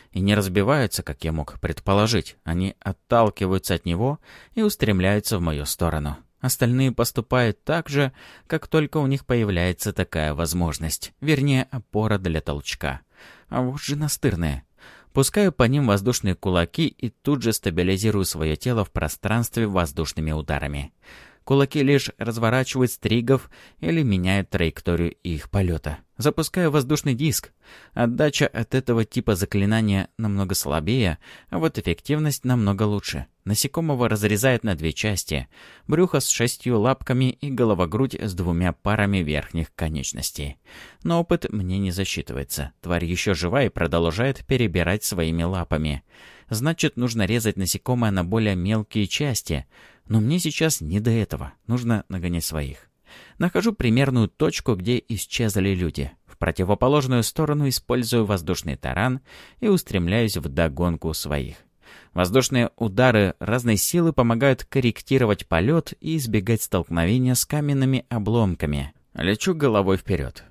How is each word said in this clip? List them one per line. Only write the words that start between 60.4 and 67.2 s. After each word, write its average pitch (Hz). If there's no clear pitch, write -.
своих. 69
Воздушные 120
удары 110
разной 117
силы 165
помогают 120
корректировать 117
полет 123
и 160
избегать 113
столкновения 95